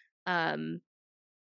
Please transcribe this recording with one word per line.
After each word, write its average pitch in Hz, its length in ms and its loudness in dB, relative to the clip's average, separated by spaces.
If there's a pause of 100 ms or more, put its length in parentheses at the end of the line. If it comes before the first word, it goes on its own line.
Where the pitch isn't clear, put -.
(260)
um, 165 560 0 (640)